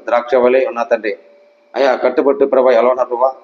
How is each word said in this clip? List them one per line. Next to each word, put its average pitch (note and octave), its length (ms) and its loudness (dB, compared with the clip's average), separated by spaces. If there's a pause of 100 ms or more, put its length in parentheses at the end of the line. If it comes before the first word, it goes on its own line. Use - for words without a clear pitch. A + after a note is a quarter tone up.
ద్రాక్ష A#2+ 300 -2
వలె B2+ 300 2
ఉన్నా A#2 180 -6
తండ్రి. A2 340 -4 (580)
అయ్యా, B2+ 200 0
కట్టుబట్టు C#3 500 0
ప్రభా, B2+ 260 2
ఎలా A#2 180 2
ఉన్నారు B2+ 180 -2
ప్రభా? B2 260 -2 (100)